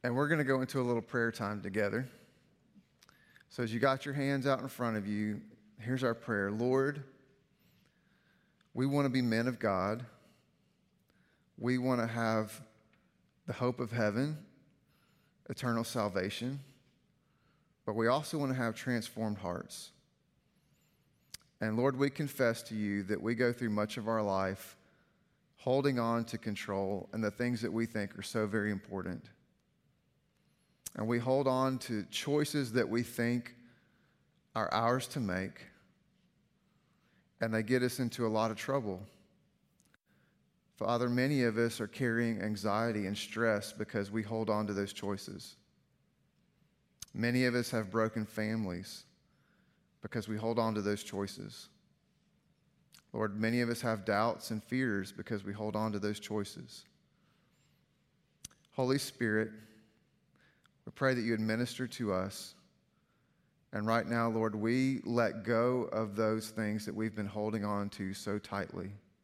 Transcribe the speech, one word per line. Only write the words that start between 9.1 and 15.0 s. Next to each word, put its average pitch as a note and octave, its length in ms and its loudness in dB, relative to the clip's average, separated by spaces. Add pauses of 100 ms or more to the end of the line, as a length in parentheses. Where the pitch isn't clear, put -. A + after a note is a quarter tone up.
be B2+ 100 4
men A#2 260 4
of B2 120 -2
God. G#2 480 2 (1500)
We B2 180 2
wanna B2 300 2
have A2+ 560 0 (840)
the - 60 -6
hope B2 260 -2
of A#2 140 -4
heaven, B2 460 0 (1120)